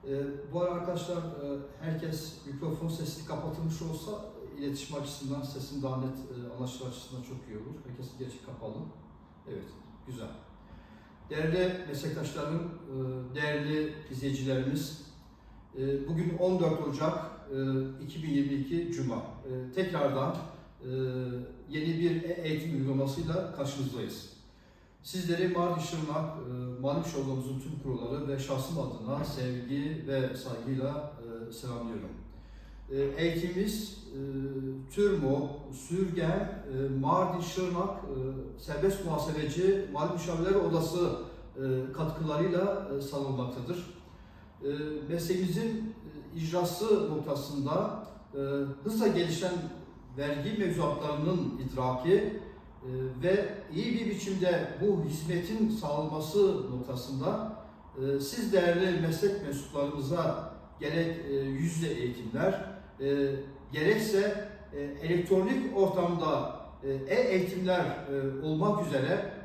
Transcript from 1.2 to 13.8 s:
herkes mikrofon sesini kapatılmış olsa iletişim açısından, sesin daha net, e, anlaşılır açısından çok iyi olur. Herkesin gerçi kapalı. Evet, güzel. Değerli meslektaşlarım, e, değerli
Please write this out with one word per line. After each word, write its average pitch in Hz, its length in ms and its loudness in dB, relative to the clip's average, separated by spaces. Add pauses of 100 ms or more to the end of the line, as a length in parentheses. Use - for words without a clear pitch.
herkes 160 640 -4
mikrofon 160 420 -4
sesini - 380 -4
kapatılmış 160 560 -2
olsa 160 420 -6 (340)
iletişim 143 380 -4
açısından, 135 460 -4
sesin 131 400 -6
daha 131 140 0
net, 131 200 -2
e, 123 400 -10
anlaşılır 127 340 -6
açısından 127 320 -10
çok 127 140 -10 (120)
iyi 104 80 -10
olur. 113 180 -10 (140)
Herkesin 123 300 -10
gerçi - 280 -10
kapalı. - 280 -10 (760)
Evet, - 160 -8 (420)
güzel. 123 220 -8 (1000)
Değerli 165 580 2
meslektaşlarım, 147 760 -2
e, 127 720 -4
değerli 151 600 0 (160)